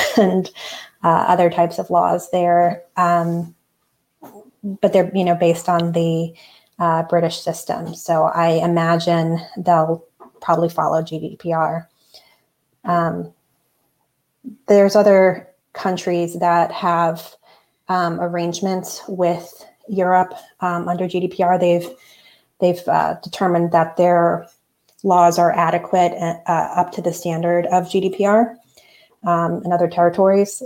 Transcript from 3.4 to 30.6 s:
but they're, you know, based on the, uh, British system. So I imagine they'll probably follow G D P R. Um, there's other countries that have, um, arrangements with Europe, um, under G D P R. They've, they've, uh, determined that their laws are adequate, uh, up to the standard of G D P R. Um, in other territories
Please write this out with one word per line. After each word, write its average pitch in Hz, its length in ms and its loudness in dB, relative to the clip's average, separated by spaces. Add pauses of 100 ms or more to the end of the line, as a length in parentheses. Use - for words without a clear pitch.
but 196 300 -2
they're, 185 220 2
you 190 80 2
know, 175 120 2
based 170 340 0
on 170 220 0
the, 165 420 -2 (460)
uh, 165 240 0
British 170 360 -2
system. 170 540 -8
So 160 320 0
I 165 380 2
imagine 165 760 0 (180)
they'll 165 460 0 (380)
probably 165 280 0
follow 160 340 -2
G 160 160 -10
D 156 200 -10
P 170 140 -4
R. 160 340 -2 (960)
Um, 170 480 -2 (1400)
there's 202 280 4
other 190 520 4 (260)
countries 170 680 -4
that 170 320 2
have, 170 640 -2 (540)
um, 175 300 -2
arrangements 175 880 -6
with 175 580 -4 (220)
Europe, 185 460 0 (280)
um, 175 260 -4
under 175 200 -4
G 175 120 -4
D 180 80 -2
P 185 160 -4
R. 175 160 2
They've, 175 280 2 (720)
they've, 175 280 0
uh, 160 340 0
determined 170 500 -2
that 165 260 0
their 170 500 2 (560)
laws 175 340 4
are 175 180 2
adequate, 170 640 0
uh, 170 320 -6 (240)
up 175 160 0
to - 100 -10
the 170 120 -4
standard 170 540 -2
of 180 220 0
G 190 120 0
D 190 80 -2
P 196 160 -2
R. 220 320 2 (680)
Um, 170 400 -2
in 175 80 -4
other 170 160 2
territories 190 760 2